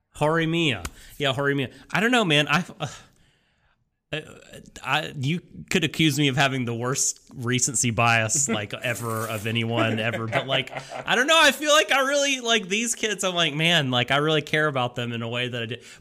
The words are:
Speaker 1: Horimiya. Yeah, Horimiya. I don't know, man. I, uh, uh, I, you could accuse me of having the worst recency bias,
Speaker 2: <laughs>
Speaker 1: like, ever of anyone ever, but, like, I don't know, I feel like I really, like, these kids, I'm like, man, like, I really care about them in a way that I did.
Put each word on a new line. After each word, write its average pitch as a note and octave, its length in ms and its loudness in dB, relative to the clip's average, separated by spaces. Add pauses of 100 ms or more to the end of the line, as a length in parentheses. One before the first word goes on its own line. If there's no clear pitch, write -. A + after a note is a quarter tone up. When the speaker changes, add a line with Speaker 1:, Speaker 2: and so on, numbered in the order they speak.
(160)
Speaker 1:
Horimiya. D#3+ 680 0 (340)
Yeah, C#3 140 0
Horimiya. C#3 400 0 (180)
I E3 100 0
don't A3+ 100 2
know, A#3+ 140 4
man. D3+ 240 4
I, D#3+ 160 2 (160)
uh, C#3+ 80 -6 (1200)
uh, D3+ 100 -8 (600)
I, D3+ 340 -2
you D3 240 -2 (300)
could F3+ 140 2
accuse D3+ 340 2
me D3 80 4
of C3 100 2
having C3 280 2
the A#2 100 -4
worst B2 460 -2 (120)
recency B2 600 0
bias, A2+ 560 2
Speaker 2:
<laughs> - 0 -
Speaker 1:
like, G#2+ 260 -4
ever A2+ 540 -4
of G#2+ 180 -6
anyone A2+ 540 0
ever, A2+ 260 -2
but, B2+ 220 -2
like, C3+ 240 -2 (340)
I F3 80 0
don't B3+ 140 2
know, D#4+ 120 6
I D4 120 6
feel D4 200 -2
like D4+ 200 4
I C4+ 80 4
really, C#4 400 0
like, A3+ 280 0
these A3 280 -2
kids, G3+ 260 -4
I'm F#3 140 -2
like, D#3+ 180 0
man, D#3 380 2
like, B2 180 0
I C3+ 60 4
really D3+ 260 2
care D#3 240 0
about B2 300 -2
them A#2+ 160 -6
in A#2 100 -6
a A#2 60 -6
way A#2+ 180 -4
that A#2+ 160 -8
I A2+ 40 -6
did. A#2 180 -10 (160)